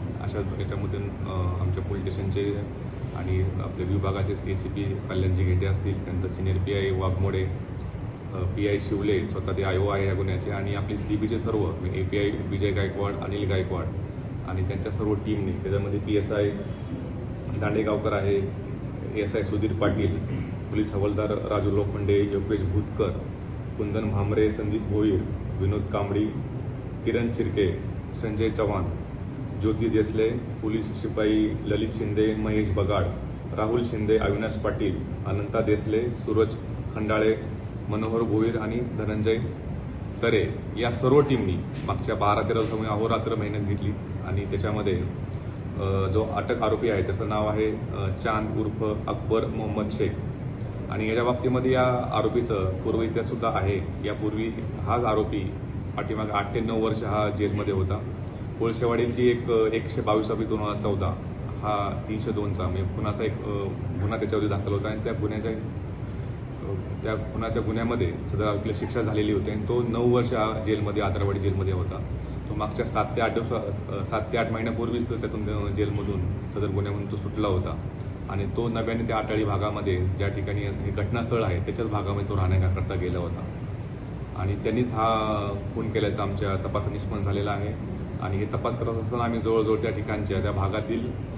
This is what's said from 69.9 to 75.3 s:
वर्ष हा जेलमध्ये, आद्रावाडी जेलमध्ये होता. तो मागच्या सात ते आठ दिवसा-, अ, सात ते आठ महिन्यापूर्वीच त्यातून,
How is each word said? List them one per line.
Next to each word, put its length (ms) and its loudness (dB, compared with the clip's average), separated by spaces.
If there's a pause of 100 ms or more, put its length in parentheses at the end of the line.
वर्ष 220 4
हा 340 2
जेलमध्ये, 360 2
आद्रावाडी 380 2
जेलमध्ये 320 2
होता. 260 -2 (500)
तो 60 -2
मागच्या 320 0
सात 180 2 (120)
ते 40 2
आठ 140 2
दिवसा-, 600 -2
अ, 100 -2
सात 160 -2 (120)
ते 60 2
आठ 140 0
महिन्यापूर्वीच 560 0
त्यातून, 580 -2